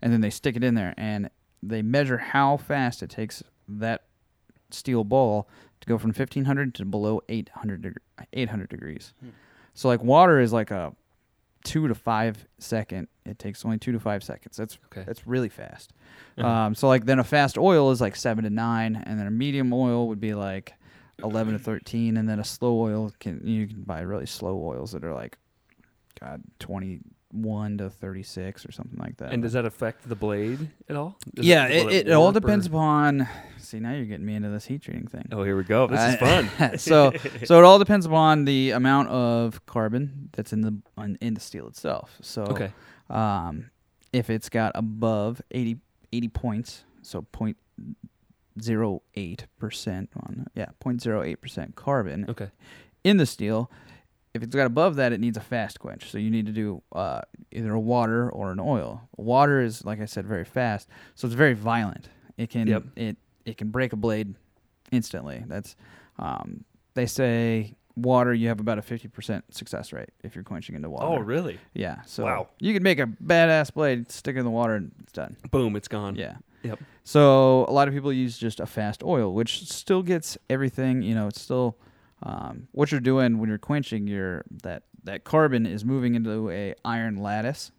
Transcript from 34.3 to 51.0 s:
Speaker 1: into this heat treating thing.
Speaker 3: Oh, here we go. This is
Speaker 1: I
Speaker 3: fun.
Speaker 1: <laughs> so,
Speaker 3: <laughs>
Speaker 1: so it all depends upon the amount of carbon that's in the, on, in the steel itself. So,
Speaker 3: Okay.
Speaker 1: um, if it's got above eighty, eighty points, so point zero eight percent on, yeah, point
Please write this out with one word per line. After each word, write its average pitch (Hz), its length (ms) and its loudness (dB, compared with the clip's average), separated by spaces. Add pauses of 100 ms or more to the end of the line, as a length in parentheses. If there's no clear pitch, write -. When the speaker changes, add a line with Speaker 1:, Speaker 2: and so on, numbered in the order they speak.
Speaker 1:
into 104 120 -4
this 104 160 -6
heat 143 180 -8
treating - 260 -10
thing. - 240 -12
Speaker 3:
Oh, 104 100 -2
here 98 140 2
we 95 80 0
go. 110 240 4
This 113 120 2
is 117 220 4
Speaker 1:
I 156 240 6
Speaker 3:
fun. 123 320 0
Speaker 1:
<laughs> - 0 -
so, 147 340 8 (160)
Speaker 3:
<laughs> 120 160 -8
Speaker 1:
so 170 140 12
it 170 60 12
all 190 160 12
depends 202 260 4
upon 156 380 6
the 135 260 2
amount 131 380 4
of 117 580 0
carbon 131 680 -4
that's - 160 -6
in 110 80 0
the, 107 160 0 (200)
on, 104 240 -8
in 113 140 -4
the 98 60 -10
steel - 260 -14
itself. - 560 -8
So, - 220 -8
Speaker 3:
Okay. 101 280 -4 (380)
Speaker 1:
um, 101 600 -2 (420)
if 123 180 -2
it's 110 180 -4
got 113 280 0
above 110 720 -2
eighty, 117 280 -4 (340)
eighty 120 160 -2
points, 113 560 -6 (180)
so - 200 -10 (100)
point 110 240 -4 (1080)
zero 110 400 -2 (140)
eight 95 300 -10 (120)
percent 101 580 -8
on, - 380 -12
yeah, - 120 -8 (140)
point 123 220 -4